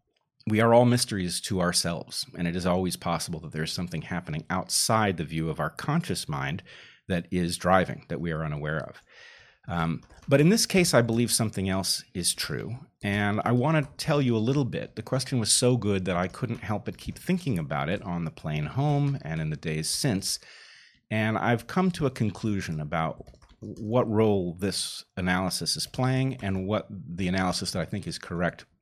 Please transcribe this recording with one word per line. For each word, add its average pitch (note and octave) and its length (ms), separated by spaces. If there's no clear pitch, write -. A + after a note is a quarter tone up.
we G#2+ 140
are A#2 140
all A#2+ 100
mysteries A2 560
to F#2 220
ourselves, - 640
and F2 120
it E2+ 60
is F2+ 100
always F2+ 320
possible E2 420
that D2+ 140
there's D#2 180
something E2+ 300
happening D#2 480
outside G2+ 640
the D#2+ 80
view D#2+ 260
of D2+ 80
our D2+ 120
conscious - 580
mind C#2+ 340
that F2 240
is F2 260
driving, F2+ 520
that E2 100
we E2 140
are D#2 100
unaware D2+ 360
of. - 220
Um, E2 320
but C#3 140
in D#3+ 80
this A3+ 160
case, F3+ 280
I B2+ 80
believe A2+ 300
something G2+ 380
else F#2+ 340
is F2 200
true, C#2+ 420
and G#2 440
I A2+ 80
want C#3 240
to - 280
tell D3 160
you A#2+ 140
a - 20
little C3 280
bit. - 320
The A2 40
question B2+ 380
was G#2+ 100
so B2+ 280
good G2 280
that F#2 120
I F2+ 100
couldn't A#2 320
help G#2 240
but - 140
keep - 200
thinking F3 400
about C#2+ 300
it F#2+ 140
on F2 240
the D#2 60
plane D2+ 340
home C#3+ 560
and D#2+ 180
in D#2 100
the D2+ 60
days D#2 340
since, - 500
and A2 280
I've A2+ 300
come F#3 240
to D#3 140
a B2+ 60
conclusion G2+ 720
about D#2+ 440
what A2 500
role G2+ 480
this - 460
analysis F2+ 600
is D#2+ 100
playing C3 540
and F#2+ 260
what G#2+ 220
the F2+ 400
analysis F#2 420
that G2 80
I E2 60
think F#2 220
is E2+ 100
correct - 480